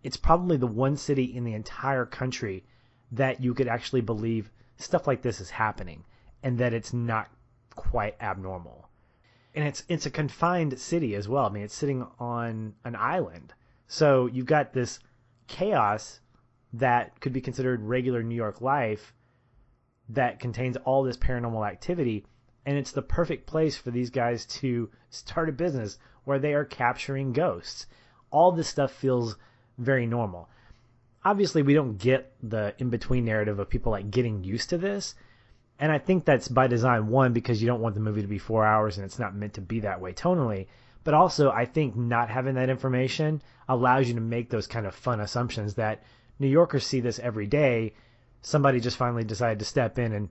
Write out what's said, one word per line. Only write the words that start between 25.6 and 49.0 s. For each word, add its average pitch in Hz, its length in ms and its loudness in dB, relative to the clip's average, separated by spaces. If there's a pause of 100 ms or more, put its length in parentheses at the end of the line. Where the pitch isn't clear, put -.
where 139 120 0
they 147 160 0
are 143 120 2
capturing 131 680 -2
ghosts. 123 540 -2 (420)
All 170 220 8
this 165 160 -2
stuff 135 240 0
feels 123 460 0 (420)
very 123 260 2
normal. 107 420 -4 (800)
Obviously, 190 380 4
we 143 100 6
don't 131 240 2
get 127 340 2 (120)
the 107 340 -4
in-between 123 480 0
narrative 107 320 0
of 101 140 -4
people, 110 200 0
like, 101 200 -4
getting 110 320 0
used 101 260 -4
to 175 80 0
this. 196 380 -4 (640)
And 156 120 2
I 151 60 2
think 185 280 2
that's 139 220 4
by 127 200 4
design, 120 400 2
one, 123 260 4
because 117 260 0
you 117 80 2
don't 120 140 0
want 110 140 -2
the 104 60 -4
movie 107 200 -2
to 98 60 -4
be 101 100 -4
four 110 260 0
hours 107 340 4
and 98 80 -8
it's - 120 -14
not 104 160 -6
meant 104 220 -8
to 101 60 -10
be 113 180 -4
that 98 200 -2
way 90 140 -8
tonally. 123 540 0 (360)
But 151 120 4
also, 156 340 6
I 113 160 0
think 131 300 -2
not 120 340 0
having 131 240 -2
that 127 160 0
information 131 720 0 (260)
allows 127 400 4
you 120 60 0
to 117 80 -2
make 117 300 -4
those 110 160 -2
kind 113 180 -6
of 95 80 -6
fun 117 280 -4
assumptions 107 520 -4
that 110 300 -2 (340)
New 139 100 0
Yorkers 151 380 4
see 131 140 0
this 117 180 -2
every 107 300 -4
day. 117 460 2 (500)
Somebody 139 360 4
just 120 180 -4
finally 120 260 0